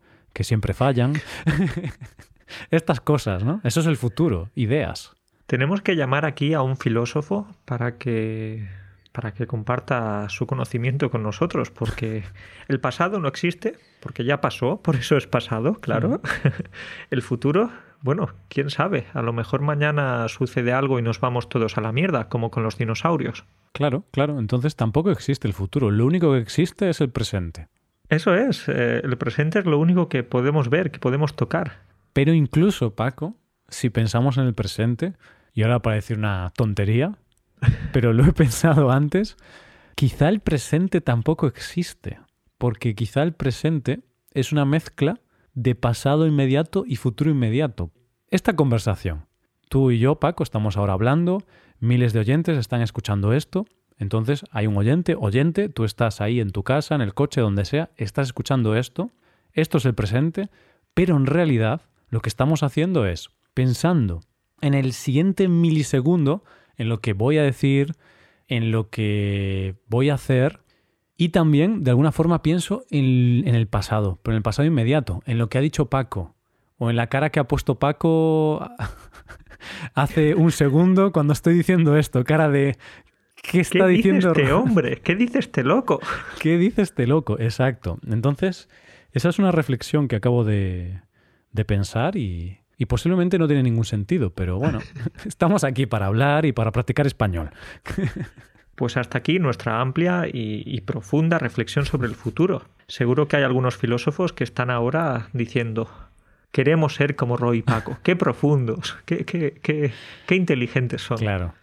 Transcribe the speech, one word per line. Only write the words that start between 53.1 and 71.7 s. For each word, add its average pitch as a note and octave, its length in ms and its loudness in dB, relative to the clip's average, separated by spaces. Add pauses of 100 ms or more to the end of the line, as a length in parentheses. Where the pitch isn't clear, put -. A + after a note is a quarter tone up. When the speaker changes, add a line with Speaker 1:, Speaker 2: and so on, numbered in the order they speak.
Speaker 1:
esto, E3+ 320 -2 (340)
entonces A2+ 520 -2
hay G#2+ 160 -2
un G#2 100 0
oyente, D3+ 420 2
oyente, D#3+ 520 0
tú A2+ 140 -4
estás A2 360 -2
ahí A#2 200 0
en G2+ 100 -2
tu G2+ 120 -4
casa, D3 320 0
en C#3+ 60 0
el G2 140 -2
coche, C#3+ 260 0
donde G2+ 240 2
sea, D3+ 320 -2
estás B2+ 320 -4
escuchando A#2 480 0
esto, E3 340 -4 (420)
esto D#3+ 260 0
es B2 80 0
el A#2+ 80 2
presente, C#3 540 -2 (460)
pero F3 220 4
en C3+ 100 4
realidad C#3 560 2 (260)
lo A#2 120 -4
que - 80 -6
estamos D3 340 0
haciendo D3+ 440 0
es F2 220 -4 (260)
pensando B2+ 680 2 (400)
en C#3+ 140 2
el C3 180 0
siguiente F3+ 560 0
milisegundo D#3+ 960 2 (380)
en A2 60 -2
lo A2+ 120 -2
que G#2+ 140 -2
voy C3 240 2
a D3+ 40 2
decir, C#3 520 2 (540)
en A2+ 220 0
lo A2 200 -2
que G2+ 840 -2 (120)
voy B2+ 220 2
a C#3+ 40 2
hacer, C3 460 0 (560)
y E3+ 140 2
también, D#3+ 540 4